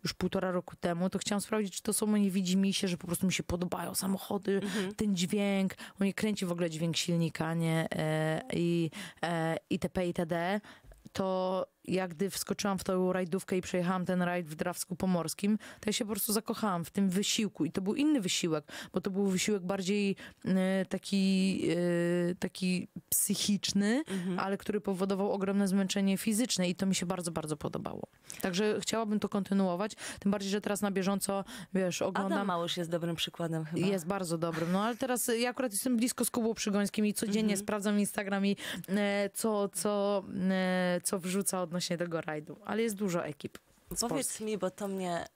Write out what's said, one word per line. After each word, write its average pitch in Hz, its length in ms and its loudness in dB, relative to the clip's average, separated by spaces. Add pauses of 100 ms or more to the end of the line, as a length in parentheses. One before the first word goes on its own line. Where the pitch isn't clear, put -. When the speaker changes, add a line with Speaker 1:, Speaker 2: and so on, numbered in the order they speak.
Speaker 1:
już 175 100 -4
półtora 185 380 0
roku 180 240 -2
temu, 175 340 0
to 185 100 -2
chciałam 202 220 -2
sprawdzić, 208 340 -2
czy - 60 -8
to 214 120 -2
są 220 120 0
moi 208 260 4
widzimisię, 190 560 2
że 175 100 0
po 175 100 -10
prostu 170 200 0
mi 170 60 2
się 160 100 -2
podobają 175 520 -2
samochody, 196 680 0
Speaker 2:
Mhm. 202 320 -2
Speaker 1:
ten 208 200 2
dźwięk, 196 580 2 (260)
mnie 196 140 2
kręci 208 320 -2
w 175 60 -2
ogóle 170 180 0
dźwięk 160 280 0
silnika, 165 560 0
nie? 165 420 2
E, 156 460 0 (120)
i, 170 380 2 (320)
e, 165 340 0 (120)
i 185 100 0
т 175 100 -2
п. 185 160 0
i 175 80 -2
т 175 120 0
д. 175 360 0 (520)
To 185 520 0 (200)
ja 185 220 0
gdy 175 220 -2
wskoczyłam 196 500 -2
w - 40 -8
tą 185 300 2
rajdówkę 185 440 0
i 185 40 2
przejechałam 180 440 0
ten 180 160 2
rajd 175 280 0
w 156 60 -10
Drawsku 175 400 -4
Pomorskim, 185 640 2
to - 320 -6
ja 208 40 0
się 233 120 0
po 202 60 -6
prostu 208 220 -2
zakochałam 202 520 0
w - 60 -14
tym 196 180 4
wysiłku. 196 560 0
I 170 60 0
to - 100 -2
był 196 140 0
inny 294 260 4
wysiłek, 165 440 0 (280)
bo 185 80 2
to 202 100 -2
był 196 140 2
wysiłek 190 380 2
bardziej, 196 520 2 (300)
e, 190 400 2
taki, 190 760 2 (680)
e, 185 40 -4
taki 180 520 -2 (220)
psychiczny, 208 1000 2
Speaker 2:
Mhm. 185 320 -2
Speaker 1:
ale 196 180 0
który 208 240 -4
powodował 196 500 0
ogromne 196 360 0
zmęczenie 196 500 2
fizyczne 208 520 0
i 180 60 0
to 196 100 -2
mi 190 100 2
się 185 100 -2
bardzo, 175 260 -2
bardzo 156 260 -4
podobało. - 440 -6 (400)
Także 208 400 0
chciałabym 214 380 0
to 196 100 -2
kontynuować, 196 640 0 (280)
tym 202 120 2
bardziej, 196 200 0
że 208 100 0
teraz 208 200 -2
na 202 100 0
bieżąco, 196 520 0 (300)
wiesz, 185 280 2
oglądam 190 320 0
Speaker 2:
Adam 202 140 2
Małysz 175 300 0
jest 170 120 -4
dobrym 170 260 0
przykładem 160 500 -4
chyba. 170 220 0
Speaker 1:
Jest 185 200 0
bardzo 180 300 -2
dobrym. 165 340 0
No 196 120 2
ale 233 140 0
teraz 247 420 0
ja 247 100 2
akurat 254 220 -2
jestem 240 260 2
blisko 233 280 2
z - 60 -2
Kubą 226 220 2
Przygońskim 202 520 2
i 208 80 2
codziennie 214 280 0 (120)
Speaker 2:
Mhm. 190 60 0
Speaker 1:
sprawdzam 208 400 0
Instagram 196 460 0
i, 202 120 2 (320)
e, 202 440 2
co, 208 360 0
co, 202 540 0 (260)
e, 185 540 2
co 202 160 0
wrzuca 185 420 -2
odnośnie 175 360 -2
tego 165 240 -2
rajdu. 151 440 -8
Ale 208 180 0
jest 220 120 -2
dużo 185 300 0
ekip - 320 -10
w - 300 -20
Speaker 2:
Powiedz - 120 -8 (100)
Speaker 1:
Polsce. - 360 -2
Speaker 2:
mi, 214 120 -2
bo 185 140 -2
to 202 160 -8
mnie 185 380 -4 (100)